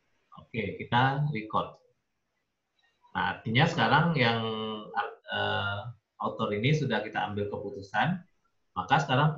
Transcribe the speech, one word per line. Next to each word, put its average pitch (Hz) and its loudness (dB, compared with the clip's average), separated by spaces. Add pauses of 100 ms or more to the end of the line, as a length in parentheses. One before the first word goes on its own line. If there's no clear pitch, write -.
(440)
Oke, 101 -4
kita 135 2
record. 107 -4 (1400)
Nah, 92 -2
artinya 117 2
sekarang 135 4
yang, 117 4 (920)
eh, 101 -2 (400)
author 110 -4
ini 117 2
sudah 117 0
kita 101 -4
ambil 101 -4
keputusan, 104 -2 (560)
maka 92 2
sekarang 147 2